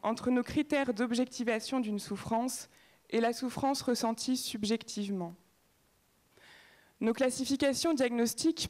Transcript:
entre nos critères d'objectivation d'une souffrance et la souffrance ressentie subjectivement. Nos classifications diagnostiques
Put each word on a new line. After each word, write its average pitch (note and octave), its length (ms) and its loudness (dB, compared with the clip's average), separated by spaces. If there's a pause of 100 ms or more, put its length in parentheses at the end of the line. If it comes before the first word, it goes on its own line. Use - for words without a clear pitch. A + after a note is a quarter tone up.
entre A#3 260 -2
nos B3 140 4
critères C#4 500 0
d'objectivation A#3+ 840 0
d'une G#3+ 200 0
souffrance A3+ 720 -4 (400)
et A3+ 100 2
la A#3 140 2
souffrance C4+ 480 0
ressentie A#3+ 560 0
subjectivement. G3+ 960 -4 (1700)
Nos A3+ 140 2
classifications C4+ 840 2
diagnostiques A#3+ 760 2